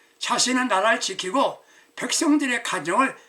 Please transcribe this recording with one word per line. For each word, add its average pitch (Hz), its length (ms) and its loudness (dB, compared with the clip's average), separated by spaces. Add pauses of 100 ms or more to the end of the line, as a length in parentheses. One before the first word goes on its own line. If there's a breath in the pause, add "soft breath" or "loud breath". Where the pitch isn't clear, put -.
(200 soft breath)
자신은 247 480 0
나라를 214 320 2
지키고 190 640 -2 (320 soft breath)
백성들의 277 680 0
가정을 175 540 0 (120)